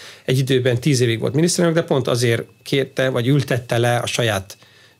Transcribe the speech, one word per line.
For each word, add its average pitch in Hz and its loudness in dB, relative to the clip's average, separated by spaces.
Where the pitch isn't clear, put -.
egy 131 0
időben, 127 0
tíz 135 2
évig 117 0
volt 117 -2
miniszterelnök, 170 2
de 165 0
pont 143 0
azért 120 0
kérte, 131 -2
vagy 123 -2
ültette 131 0
le 120 2
a 120 -4
saját, 104 -2